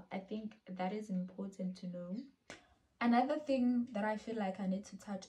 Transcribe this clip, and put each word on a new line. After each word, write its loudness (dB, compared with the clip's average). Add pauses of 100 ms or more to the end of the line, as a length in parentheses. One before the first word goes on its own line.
(100)
I -2
think -6 (120)
that -2
is -6
important -4
to -8
know. -6 (840)
Another 6
thing 4
that 0
I 2
feel -4
like 0
I 0
need 0
to -14
touch -8